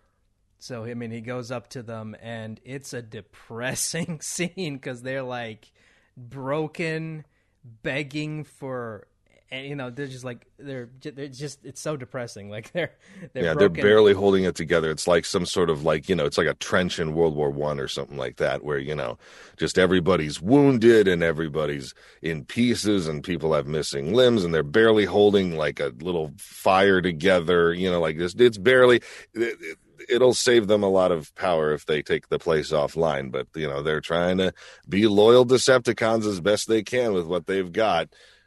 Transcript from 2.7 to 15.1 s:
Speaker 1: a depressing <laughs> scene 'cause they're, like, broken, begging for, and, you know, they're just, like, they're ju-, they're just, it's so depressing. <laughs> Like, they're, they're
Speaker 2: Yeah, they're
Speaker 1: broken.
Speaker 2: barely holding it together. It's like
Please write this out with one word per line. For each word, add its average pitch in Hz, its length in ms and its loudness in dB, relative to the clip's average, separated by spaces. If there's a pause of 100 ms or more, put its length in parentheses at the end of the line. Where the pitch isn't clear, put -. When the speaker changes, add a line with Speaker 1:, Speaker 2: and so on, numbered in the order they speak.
Speaker 1:
a 120 80 -10
depressing 123 1200 -8
<laughs> - 0 -
scene 170 580 -8
'cause 127 240 -12
they're, 131 200 -6
like, 120 480 -10 (440)
broken, 151 1120 -6 (380)
begging 147 800 -8
for, 123 640 -12 (440)
and, 135 160 -10
you 143 80 -8
know, 127 160 -8
they're 139 160 -10
just, 131 180 -14
like, 120 220 -14 (100)
they're 131 300 -12 (120)
ju-, 151 120 -14
they're 139 160 -12
just, 135 380 -14
it's 131 160 -16
so 156 140 -6
depressing. 120 540 -12
<laughs> 104 80 -12
Like, 110 140 -16
they're, 170 240 -6 (380)
they're 123 120 -4
Speaker 2:
Yeah, 80 80 0
they're 98 160 4
Speaker 1:
broken. - 0 -
Speaker 2:
barely 104 440 6
holding 95 320 4
it 87 100 -2
together. 80 340 0
It's 76 180 -6
like 87 160 4